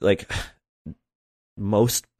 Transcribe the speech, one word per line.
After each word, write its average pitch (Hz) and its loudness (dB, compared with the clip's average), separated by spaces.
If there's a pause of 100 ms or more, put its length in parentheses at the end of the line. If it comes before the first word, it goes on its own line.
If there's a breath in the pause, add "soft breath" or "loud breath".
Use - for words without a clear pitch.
like, - 0
<sighs> - -6 (1160 loud breath)
most 107 0 (140)